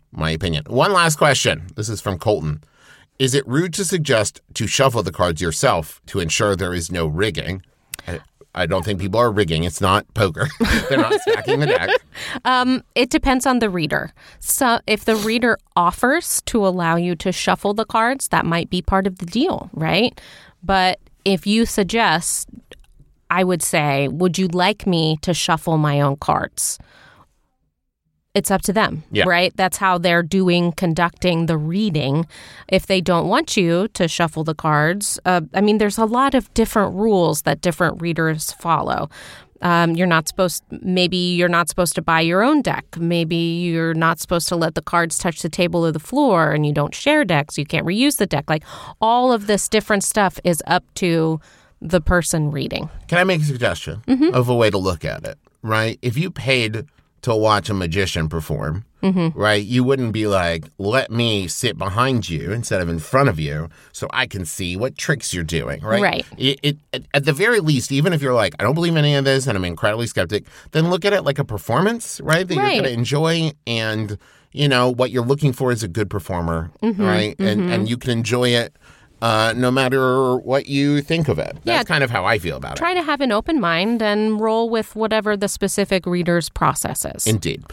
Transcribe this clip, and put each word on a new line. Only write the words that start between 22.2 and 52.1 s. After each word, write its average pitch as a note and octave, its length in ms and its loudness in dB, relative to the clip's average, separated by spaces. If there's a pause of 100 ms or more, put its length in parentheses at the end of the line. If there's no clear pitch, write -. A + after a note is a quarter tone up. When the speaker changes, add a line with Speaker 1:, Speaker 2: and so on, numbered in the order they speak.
Speaker 2:
I F3+ 140 2
would F3+ 200 0
say, C#3+ 460 0
"Would E3+ 280 -2
you F#3+ 100 0
like F3+ 400 0
me E3 360 0
to F3+ 100 0
shuffle D#3+ 440 0
my D3 220 2
own C#3 180 2
cards?" - 600 -4 (1600)
It's G3+ 180 0
up F#3+ 120 2
to G3+ 100 0
them, F3 380 0
Speaker 1:
Yeah. G3+ 140 2
Speaker 2:
right? F3 300 2
That's F#3 220 0
how F#3 200 2
they're F3 260 2
doing, F3 500 2
conducting E3+ 720 0
the D#3+ 120 0
reading. D#3 720 0 (400)
If F#3 180 2
they F#3+ 140 2
don't E3+ 300 0
want C#4+ 260 0
you F3 380 2
to E3+ 160 0
shuffle D#3+ 340 -2
the D#3+ 120 -2
cards, D#3 680 0
uh, F3+ 180 2 (120)
I G3 80 2
mean, G#3 160 4
there's G#3 200 0
a A3+ 80 2
lot C4 300 2
of - 180 0
different A3 420 2
rules F3+ 480 2
that D#3+ 180 -2
different E3+ 400 0
readers D#3+ 500 -2
follow. - 580 -2 (520)
Um, E3+ 340 4
you're F3 100 2
not E3 220 2
supposed, - 360 -2 (180)
maybe F3+ 340 2
you're F3+ 320 2
not E3+ 220 2
supposed F3 260 0
to F3+ 60 -4
buy D#3+ 180 2
your E3+ 240 2
own D4 180 4
deck. - 240 -4 (120)
Maybe E3+ 400 0
you're E3 560 -2
not E3 260 0
supposed - 300 -2
to F3 80 -2
let E3 180 0
the E3 60 -2
cards E3 360 -2
touch - 240 -4
the F3 80 -4
table E3+ 360 0
or D#3+ 80 0
the D#3+ 60 -4
floor, G3 520 2
and D3+ 140 2
you D3 80 0
don't D3 200 -2
share D4 300 2
decks. D#3+ 340 0
You C#3+ 80 -4
can't D3+ 220 -4
reuse A#3+ 300 2
the G#3 100 2
deck. - 220 -4
Like, D#3 160 -2 (340)
all B3 320 4
of G#3 160 0
this G#3 220 0
different G#3 340 2
stuff G3 400 0
is E3 240 2
up F3+ 160 0 (120)
to D#3+ 440 0 (420)
the E3+ 200 0
person D#3+ 500 0